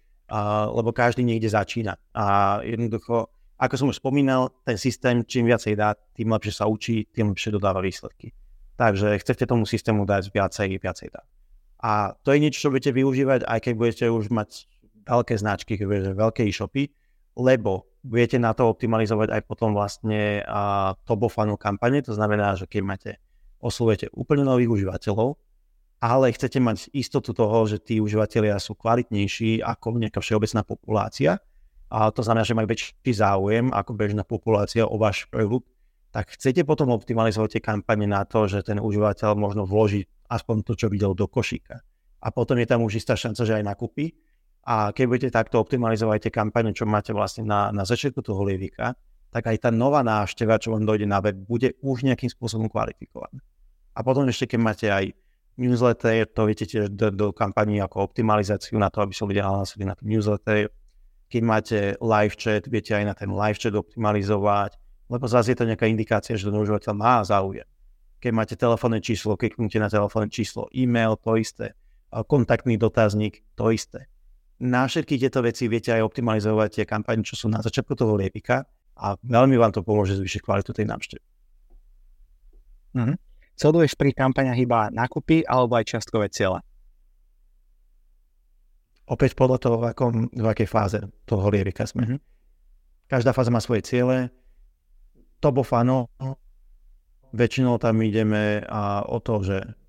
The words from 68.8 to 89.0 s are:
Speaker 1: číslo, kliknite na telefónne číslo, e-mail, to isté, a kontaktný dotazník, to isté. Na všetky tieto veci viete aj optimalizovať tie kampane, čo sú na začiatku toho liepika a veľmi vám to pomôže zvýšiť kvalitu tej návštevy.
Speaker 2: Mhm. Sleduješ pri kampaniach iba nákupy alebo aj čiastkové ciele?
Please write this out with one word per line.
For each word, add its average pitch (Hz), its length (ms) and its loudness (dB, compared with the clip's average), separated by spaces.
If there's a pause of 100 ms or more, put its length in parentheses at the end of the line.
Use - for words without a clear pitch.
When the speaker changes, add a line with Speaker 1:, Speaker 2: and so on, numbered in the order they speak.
Speaker 1:
číslo, 107 320 -2
kliknite 110 400 -2
na 107 160 0
telefónne 104 400 0
číslo, - 400 -6
e-mail, 117 480 2
to 113 160 0
isté, 110 400 -4 (320)
a 117 160 -6
kontaktný 120 560 2
dotazník, 107 720 0
to 113 160 -2
isté. - 400 -4 (540)
Na 123 240 2
všetky 143 320 -2
tieto 127 240 0
veci 117 240 -2
viete 113 260 -2
aj 113 140 2
optimalizovať 107 640 0
tie 107 140 -2
kampane, 110 400 -2
čo - 100 -12
sú 117 140 -2
na 110 100 0
začiatku 117 380 -4
toho 107 180 2
liepika 107 480 -2 (320)
a 98 220 -6
veľmi 123 400 4
vám 113 160 4
to 104 80 -2
pomôže 98 340 0
zvýšiť 98 240 -6
kvalitu 101 320 -2
tej 107 160 -4
návštevy. - 360 -10 (1700)
Speaker 2:
Mhm. 123 180 0 (400)
Sleduješ 156 400 4
pri 143 160 0
kampaniach 131 480 0
iba 120 320 2
nákupy 151 560 0
alebo 123 320 2
aj 110 160 -2
čiastkové 107 320 -2
ciele? 95 320 -2 (2500)